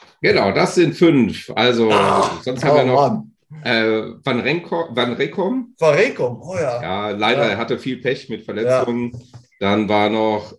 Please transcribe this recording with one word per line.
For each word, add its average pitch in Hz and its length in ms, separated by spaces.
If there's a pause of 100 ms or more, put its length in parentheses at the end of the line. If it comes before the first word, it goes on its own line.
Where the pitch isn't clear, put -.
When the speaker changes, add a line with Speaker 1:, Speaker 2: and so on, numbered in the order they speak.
(220)
Speaker 1:
Genau, 151 300
das 151 240
sind 165 200
fünf. 135 600
Also, 113 360
Speaker 2:
Ah, 104 520
Speaker 1:
sonst 131 200
haben 139 120
wir 139 80
Speaker 2:
oh 127 40
Speaker 1:
noch, 131 220
Speaker 2:
Mann. - 540
Speaker 1:
äh, 110 500 (100)
Van 120 160
Renko-, 165 560
Van 120 180
Rekom. 196 680
Speaker 2:
Van 156 160
Rekom, 147 460
oh 165 140
ja. 131 260
Speaker 1:
Ja, 101 300
leider, 113 320
Speaker 2:
Ja. 113 60
Speaker 1:
er 101 80
hatte 117 220
viel 127 220
Pech 135 280
mit 110 120
Speaker 2:
Ja. - 40
Speaker 1:
Verletzungen. 120 680 (480)
Dann 101 300
war 104 200
noch 107 500